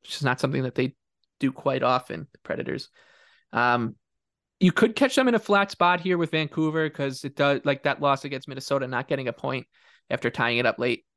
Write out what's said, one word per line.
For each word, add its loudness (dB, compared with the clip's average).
which -12
is -4
not 0
something 0
that -4
they -2
do 0
quite -2
often, -2
the -20
Predators. -8
Um, 0
you 6
could 2
catch 2
them 4
in 2
a 2
flat 2
spot 2
here 0
with -2
Vancouver 0
'cause -6
it -10
does, 2
like, -2
that 0
loss 2
against -10
Minnesota, -4
not -4
getting -2
a -4
point -6
after -2
tying 0
it 2
up 2
late -2